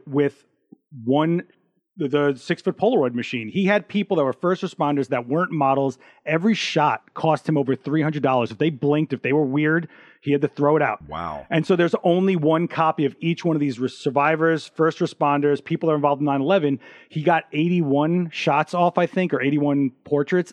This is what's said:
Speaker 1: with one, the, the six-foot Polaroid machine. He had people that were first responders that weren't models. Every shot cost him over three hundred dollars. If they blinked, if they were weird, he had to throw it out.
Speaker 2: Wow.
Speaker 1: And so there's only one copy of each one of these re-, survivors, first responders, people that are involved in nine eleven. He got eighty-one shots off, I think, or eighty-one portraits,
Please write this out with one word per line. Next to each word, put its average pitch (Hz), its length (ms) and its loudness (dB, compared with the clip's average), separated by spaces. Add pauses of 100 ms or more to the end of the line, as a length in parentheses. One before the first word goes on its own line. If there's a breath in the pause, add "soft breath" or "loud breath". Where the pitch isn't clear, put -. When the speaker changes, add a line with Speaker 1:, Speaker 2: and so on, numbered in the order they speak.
Speaker 1:
with 143 380 -2 (580)
one, 156 400 0 (540)
the, 156 100 -2
the 143 300 2
six-foot - 400 -4
Polaroid 180 360 2
machine. 117 360 -6
He 190 160 0
had 202 220 2
people 196 300 -2
that 151 60 2
were 131 100 0
first 180 300 -2
responders 147 460 -2
that 123 180 -2
weren't 160 240 -2
models. 135 480 0 (260 soft breath)
Every 170 300 0
shot - 580 -2
cost 156 340 0
him 160 100 2
over 131 180 0
three 151 260 -2
hundred 147 220 -2
dollars. 127 280 2
If 107 60 -12
they 160 140 0
blinked, 147 420 0
if 123 80 -6
they 123 120 -2
were 151 120 2
weird, 151 440 0 (320 loud breath)
he 143 100 -4
had 143 100 2
to 143 60 2
throw 143 280 2
it 151 60 2
out. 107 260 -4
Speaker 2:
Wow. 78 440 -10
Speaker 1:
And 156 160 0
so 190 80 4
there's 170 180 2 (100)
only 185 320 2
one 160 320 0
copy 160 380 0
of 135 140 -4
each 165 260 -4
one 165 100 0
of 147 40 -2
these 139 200 -2
re-, 127 100 -2
survivors, 156 840 0
first 160 240 0
responders, 143 680 0
people 165 220 -6
that 160 80 2
are - 40 2
involved 143 240 0
in 147 40 0
nine 139 160 0
eleven. 147 380 2 (300 loud breath)
He 156 120 -6
got 165 220 2 (100)
eighty-one 160 800 0
shots 156 420 -2
off, 175 240 0
I 175 80 2
think, 180 300 -2
or 127 80 -2
eighty-one 143 480 0 (120)
portraits, 147 500 -2